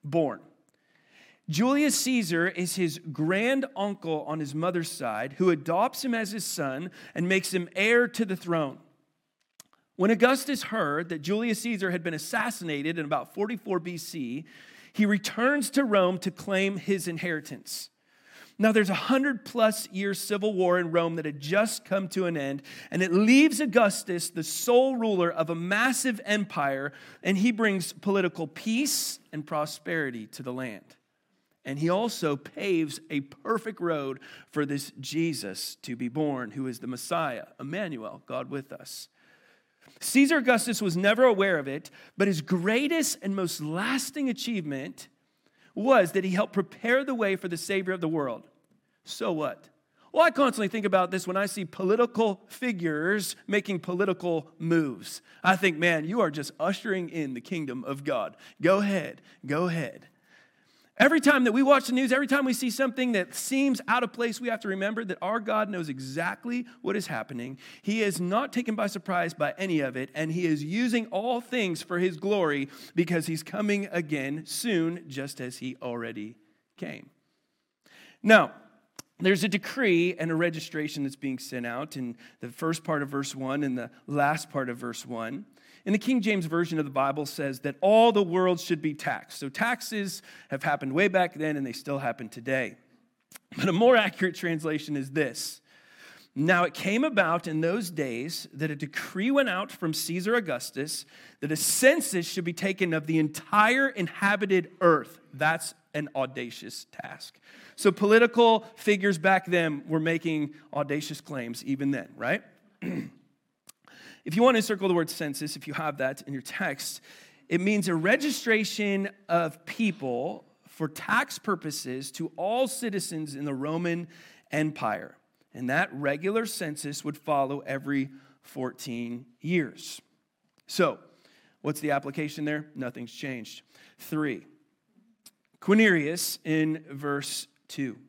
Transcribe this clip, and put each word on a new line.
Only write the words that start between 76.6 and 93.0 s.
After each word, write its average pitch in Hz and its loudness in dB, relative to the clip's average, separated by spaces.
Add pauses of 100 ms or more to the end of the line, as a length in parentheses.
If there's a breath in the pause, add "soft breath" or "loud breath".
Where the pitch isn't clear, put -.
came. - -12 (1120 loud breath)
Now, 196 8 (640)
there's 185 4
a 190 0
decree 180 2
and 165 -4
a 160 -2
registration 156 -4
that's 135 -6
being 131 -6
sent 123 -10
out 131 -8
in 123 -8 (220 loud breath)
the 123 -10
first 160 -4
part 151 -2
of 139 -6
verse 139 -6
one 135 -4
and 131 -2
the 120 -8 (160 loud breath)
last 143 0
part 135 -4
of 120 -6
verse 123 -10
one. 120 -8 (420 soft breath)
In 196 0
the 214 2
King 247 0
James 190 0
Version 165 0
of 147 0
the 139 -8
Bible 139 0
says 139 -6
that 143 -4
all 220 8
the 208 4
world 180 2
should 170 -2
be 156 -2
taxed. - -6
So 139 -8
taxes 214 -4 (260 loud breath)
have 139 -6
happened 143 -2
way 190 4
back 180 2
then 151 -2
and 139 -4
they 127 -6
still 139 -6
happen 120 -6
today. 123 -2 (800)